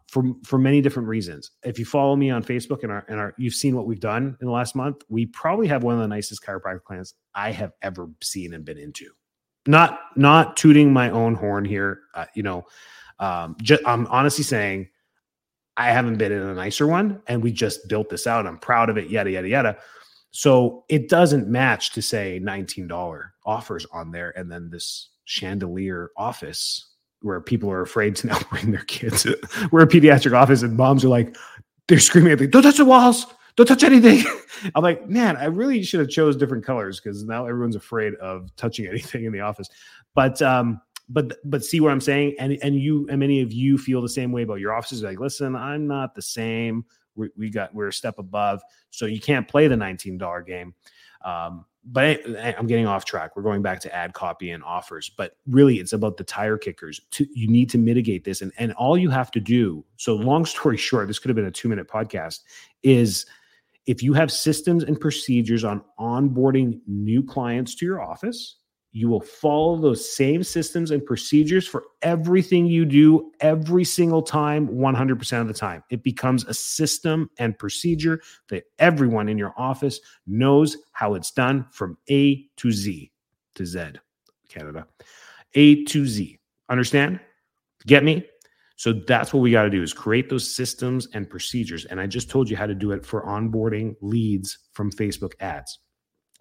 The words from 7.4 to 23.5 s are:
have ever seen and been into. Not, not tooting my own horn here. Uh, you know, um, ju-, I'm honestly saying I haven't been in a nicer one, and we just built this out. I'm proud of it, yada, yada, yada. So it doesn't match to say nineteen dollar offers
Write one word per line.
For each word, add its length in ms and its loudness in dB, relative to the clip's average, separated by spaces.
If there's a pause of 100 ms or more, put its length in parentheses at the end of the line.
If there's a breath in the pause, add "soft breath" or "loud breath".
have 200 -10 (100)
ever 280 -10 (120)
seen 320 -10
and 120 -16
been 120 -14
into. 320 -18 (580)
Not, 340 6 (160)
not 400 6
tooting 340 8
my 200 4
own 220 0
horn 300 -4
here. 380 -6 (120)
Uh, 120 -10 (100)
you 80 -6
know, 220 -8 (540 loud breath)
um, 420 -6
ju-, 240 4
I'm 220 0
honestly 360 0
saying 460 -4 (880)
I 140 0
haven't 260 0
been 160 0
in 80 -4
a 140 -6
nicer 320 -2
one, 400 0
and 140 -2
we 120 -2
just 340 -4
built 220 -4
this 180 -6
out. 180 0
I'm 120 -10
proud 320 0
of 80 -2
it, 120 -6
yada, 220 -2
yada, 160 -6
yada. 300 -2 (540 soft breath)
So 580 2
it 180 0
doesn't 400 4
match 460 0
to 80 -6
say 400 -6
nineteen 460 -10
dollar 460 -10 (120)
offers 480 -8